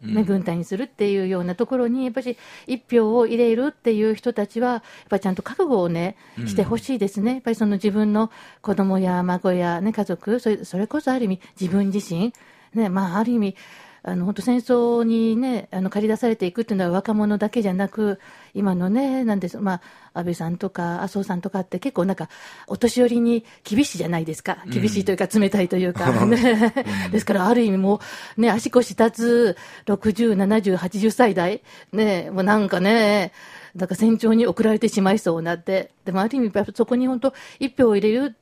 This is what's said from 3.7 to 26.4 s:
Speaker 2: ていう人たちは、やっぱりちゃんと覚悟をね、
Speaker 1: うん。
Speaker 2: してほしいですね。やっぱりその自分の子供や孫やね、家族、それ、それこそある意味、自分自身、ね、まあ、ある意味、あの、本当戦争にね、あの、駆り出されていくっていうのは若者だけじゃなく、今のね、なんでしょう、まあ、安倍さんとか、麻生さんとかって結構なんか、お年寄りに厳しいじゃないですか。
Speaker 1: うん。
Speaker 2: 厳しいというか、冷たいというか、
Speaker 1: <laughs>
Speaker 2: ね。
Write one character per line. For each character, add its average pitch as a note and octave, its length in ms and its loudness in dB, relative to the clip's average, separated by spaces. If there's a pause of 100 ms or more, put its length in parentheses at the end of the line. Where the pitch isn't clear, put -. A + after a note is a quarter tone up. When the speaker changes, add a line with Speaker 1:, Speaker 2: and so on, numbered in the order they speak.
Speaker 2:
て - 200 -2
い G#3+ 100 2
う G#3+ 140 2
人 A#3+ 160 -4
た G#3+ 160 -2
ち A3+ 120 -6
は、 B3 80 0
や D#3+ 100 -2
っ - 40 -10 (280)
ぱ G3+ 80 0
り - 20 0
ち G3+ 60 -4
ゃ F#3 60 0
ん F#3 40 -2
と - 80 -10
覚 C4+ 180 -4
悟 B3+ 200 2
を E3+ 60 0
ね、 E3+ 280 -2 (200)
Speaker 1:
う A#2+ 60 -8
ん。 A#2 60 -6
Speaker 2:
し F#3+ 80 -4
て G3+ 80 2
ほ A#3 120 -2
し B3 160 -6
い B3+ 60 -2
で A3 80 0
す G3+ 140 -4
ね。 A#3+ 140 0
や C4 40 -6
っ - 40 -10
ぱ A#3 80 -4
り A3+ 40 0
そ A3 120 0
の G#3 80 2
自 G3+ 180 0
分 G#3 200 0
の A3 200 0 (300)
子 G#3 120 -2
供 F#3+ 240 2
や F3+ 240 0
孫 F3+ 300 0
や F3 280 0
ね、 G#3+ 120 -2
家 G#3+ 120 -2
族、 G3+ 360 -4
そ - 80 -2
れ、 G3+ 160 -2
そ - 120 -10
れ G3+ 120 -2
こ D4+ 120 -4
そ C4 120 -2
あ C4 80 0
る A#3 60 -2
意 - 20 -2
味、 F#3 120 -2 (200)
自 F3+ 120 -2
分 G3 180 2
自 G3 80 -2
身、 F#3+ 340 -4 (420)
ね、 A3 140 0
ま F#3 260 -2
あ、 G3 40 0
あ A3+ 60 2
る A#3+ 60 -2
意 A#3+ 80 0
味、 G3 180 -2 (460)
あ F#3 120 -6
の、 F3 100 -2
本 G3+ 100 -2
当 G3+ 80 -8
戦 B3 160 0
争 A#3 440 2
に A3+ 340 2
ね、 B3 360 -4
あ F#3 80 -4
の、 F#3+ 100 -2
駆 G#3 120 -2
り A3 60 0
出 G#3+ 80 0
さ B3 120 0
れ A3 80 0
て F#3+ 100 -2
い F3 60 -4
く A#3 100 -4
っ - 20 -2
て A3 100 -4
い - 20 -2
う - 20 -2
の F#3+ 60 0
は F3 60 0
若 G3 220 -2
者 G#3 260 2
だ G#3 120 0
け B3 100 -2
じ G#3 80 0
ゃ F3+ 60 0
な F#3+ 140 -2
く、 G#3 320 -4 (340)
今 G3 220 0
の F3+ 120 -2
ね、 C4 360 0
な G#3+ 100 0
ん G3 60 -2
で F3+ 80 -6
し - 80 -10
ょ - 20 -12
う、 - 40 -6
ま F#3 180 -2 (340)
あ、 E3+ 60 -6
安 E3+ 60 -6
倍 F3 100 -2
さ E3 120 -6
ん F3 100 -4
と F#3+ 120 -6
か、 E3+ 320 -6
麻 G3 60 -6
生 G3 160 -4
さ F#3 100 -4
ん F3 60 -4
と G3 100 -8
か F#3+ 100 -4
っ F3+ 40 -6
て F3+ 160 -8
結 C#4 160 -6
構 F3 80 0
な F#3+ 80 0
ん - 20 0
か、 D#3+ 140 -8 (400)
お G3 80 -6
年 A#3+ 240 2
寄 B3 80 6
り A#3 120 0
に A#3 240 2 (200)
厳 A#3 200 2
し - 120 -6
い - 20 -10
じ - 60 -4
ゃ E3 40 -4
な E3+ 120 0
い E3 40 -4
で D#3+ 100 -6
す - 100 -16
か。 F#3 200 -4
Speaker 1:
う F#3 40 -16
ん。 - 20 -10
Speaker 2:
厳 F3+ 180 0
し G3+ 120 0
い F#3+ 40 -2
と G3 60 0
い F#3+ 40 2
う - 20 -4
か、 F#3 100 0
冷 G3+ 240 2
た G3+ 100 0
い F3+ 80 2
と F#3+ 80 0
い F#3 100 2
う F3 60 -2
か、 F#3 220 2
Speaker 1:
<laughs> A3+ 100 2
Speaker 2:
ね。 A#3 480 4 (340)